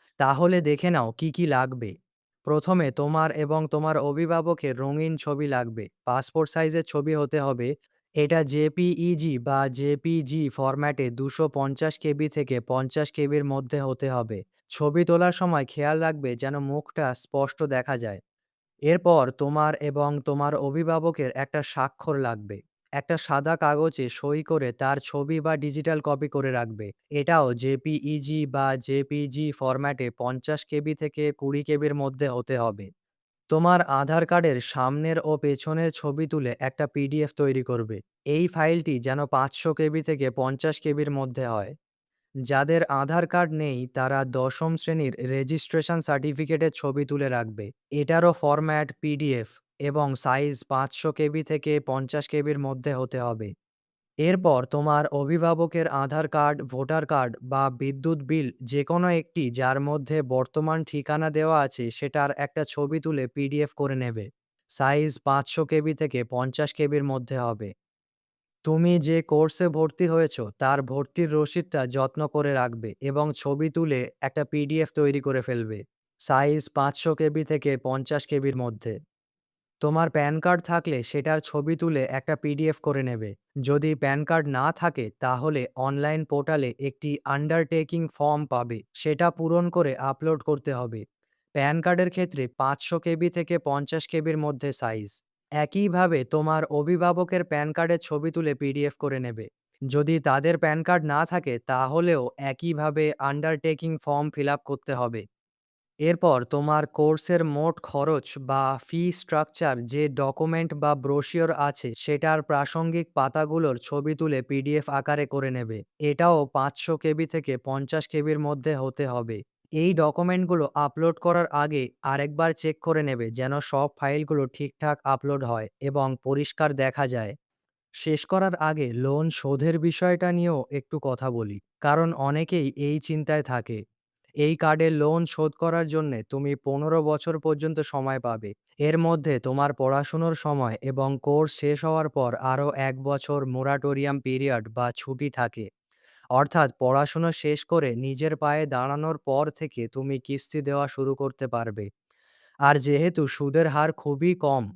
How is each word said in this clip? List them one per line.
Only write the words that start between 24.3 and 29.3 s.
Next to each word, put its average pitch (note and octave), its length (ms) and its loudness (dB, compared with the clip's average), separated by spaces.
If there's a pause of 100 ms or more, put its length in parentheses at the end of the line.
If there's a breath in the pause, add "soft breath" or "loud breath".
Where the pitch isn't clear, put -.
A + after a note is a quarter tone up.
করে D3 300 0
তার C3+ 260 0
ছবি C#3+ 400 -4
বা D#3+ 160 0
ডিজিটাল D3+ 460 -2
কপি D3 260 -2
করে C3+ 240 -2
রাখবে। A2+ 360 -6 (240)
এটাও D3 420 4
জেপিইজি C#3+ 920 -2
বা C3+ 220 -2 (100)
জেপিজি C#3 760 -4